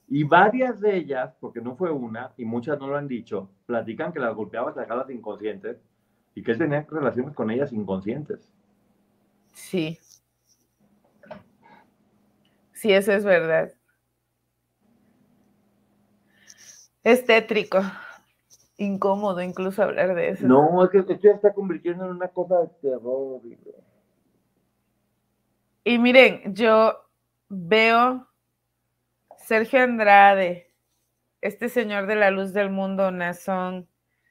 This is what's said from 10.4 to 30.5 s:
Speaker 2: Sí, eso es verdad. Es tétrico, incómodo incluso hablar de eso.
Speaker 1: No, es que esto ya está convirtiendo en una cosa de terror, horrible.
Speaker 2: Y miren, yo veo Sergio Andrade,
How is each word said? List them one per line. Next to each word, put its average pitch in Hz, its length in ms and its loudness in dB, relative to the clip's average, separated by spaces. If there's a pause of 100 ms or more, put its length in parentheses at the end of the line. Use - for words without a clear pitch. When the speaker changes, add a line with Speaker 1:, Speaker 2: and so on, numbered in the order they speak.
Speaker 2:
Sí, - 180 0
eso 196 200 4
es 202 120 2
verdad. 165 480 2 (3250)
Es 247 220 4
tétrico, 220 560 2 (960)
incómodo 196 640 -2
incluso 185 420 -4
hablar - 320 0
de - 140 -2
eso. 98 180 -4
Speaker 1:
No, 156 360 6
es 185 60 4
que 196 80 2
esto 185 160 2
ya 202 180 6
está 202 220 2
convirtiendo 175 520 -6
en 185 60 -8
una 180 160 -6
cosa 180 340 -2
de 165 60 -4 (140)
terror, 131 580 -6
horrible. - 360 -20 (2000)
Speaker 2:
Y 240 160 2
miren, 240 560 6
yo 220 440 4 (480)
veo 226 800 2 (1120)
Sergio 226 440 0
Andrade, 202 920 4 (680)